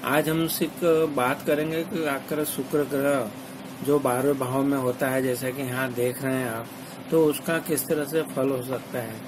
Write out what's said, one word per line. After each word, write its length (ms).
आज 240
हम 180
सिर्फ 340
बात 300
करेंगे 380
कि 220
आखिर 380
शुक्र 400
ग्रह 460
जो 120
बारहवें 400
भाव 240
में 160
होता 300
है, 140
जैसा 280
कि 120
यहाँ 300
देख 300
रहे 120
हैं 160
आप, 160
तो 160
उसका 320
किस 300
तरह 160
से 180
फल 280
हो 120
सकता 360
है। 280